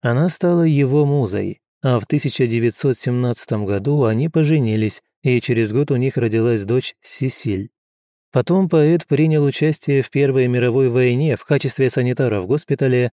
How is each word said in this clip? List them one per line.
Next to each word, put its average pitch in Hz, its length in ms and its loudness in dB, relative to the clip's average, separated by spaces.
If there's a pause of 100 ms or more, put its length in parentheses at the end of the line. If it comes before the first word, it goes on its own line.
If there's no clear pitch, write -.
Она 127 260 0
стала 175 360 0
его 143 420 2
музой, 101 560 -2 (200)
а 127 160 2
в 101 80 -6
тысяча 139 400 -2
девятьсот 117 520 -2
семнадцатом 123 680 -4
году 104 400 0
они 117 240 0
поженились, 131 760 0 (200)
и 123 180 2
через 113 320 -2
год 143 180 0
у 135 60 0
них 131 220 -2
родилась 113 460 0
дочь 120 360 -2
Сесиль. 113 720 -6 (600)
Потом 175 380 0
поэт 160 380 2
принял 151 360 2
участие 143 600 0
в - 80 -6
Первой 135 380 2
мировой 123 420 2
войне 123 460 0
в - 100 -14
качестве 135 420 0
санитара 123 540 0
в 90 40 -6
госпитале 127 680 0